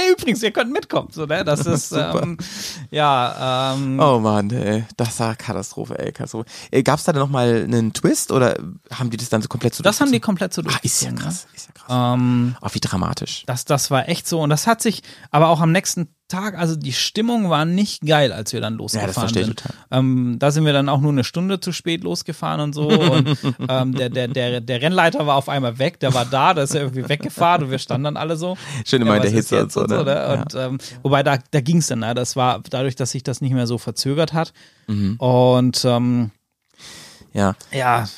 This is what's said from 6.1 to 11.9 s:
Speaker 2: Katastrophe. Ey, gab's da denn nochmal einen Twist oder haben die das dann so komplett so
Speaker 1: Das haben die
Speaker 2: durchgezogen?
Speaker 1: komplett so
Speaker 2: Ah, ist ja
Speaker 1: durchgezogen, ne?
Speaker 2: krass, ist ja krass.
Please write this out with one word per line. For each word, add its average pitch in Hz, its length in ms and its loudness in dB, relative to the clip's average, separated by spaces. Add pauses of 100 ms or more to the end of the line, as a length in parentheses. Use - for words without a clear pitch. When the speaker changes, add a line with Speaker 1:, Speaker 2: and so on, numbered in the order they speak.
Speaker 2:
Katastrophe. 113 340 -8 (240)
Ey, 127 140 2
gab's 143 220 0
da 170 80 2
denn 139 80 2
nochmal 123 420 2
einen 113 300 0
Twist - 380 0
oder 123 240 4 (360)
haben 123 180 -4
die 113 80 -6
das 120 120 -8
dann 110 120 0
so 110 60 -4
komplett 120 280 -2
so 165 80 -6
Speaker 1:
Das 208 180 2
haben 277 100 4
die 233 80 2
Speaker 2:
durchgezogen? - 20 -10
Speaker 1:
komplett 190 320 -2
so 185 80 -6
Speaker 2:
Ah, - 220 -2
ist - 180 0
ja 127 80 -4
Speaker 1:
durchgezogen, 123 60 -6
ne? 117 80 -8
Speaker 2:
krass, 170 320 -8
ist - 120 -18
ja - 60 -20 (120)
krass. 123 340 2